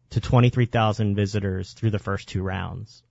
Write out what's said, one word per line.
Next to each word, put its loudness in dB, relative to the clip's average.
to 0
twenty-three 4
thousand 0
visitors -2
through -2
the -2
first -6
two -4
rounds -8